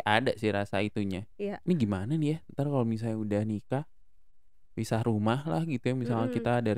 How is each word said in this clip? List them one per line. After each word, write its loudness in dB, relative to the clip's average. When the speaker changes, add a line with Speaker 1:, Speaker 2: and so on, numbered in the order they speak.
Speaker 1:
ada 4
sih 4
rasa 0
itunya. -2
Speaker 2:
Iya. -6
Speaker 1:
Ini 4
gimana 2
nih 2
ya, -6
ntar 0
kalau 4
misalnya 0
udah 2
nikah, -2
pisah 0
rumah 2
lah 0
gitu -2
ya, 0
misalnya 0
Speaker 2:
Mm-mm. -4
Speaker 1:
kita 2
ada 2